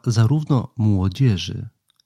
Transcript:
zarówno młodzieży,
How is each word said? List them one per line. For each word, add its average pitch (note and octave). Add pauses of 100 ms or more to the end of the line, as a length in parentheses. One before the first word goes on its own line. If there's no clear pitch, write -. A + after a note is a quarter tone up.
zarówno B2
młodzieży, G2+ (360)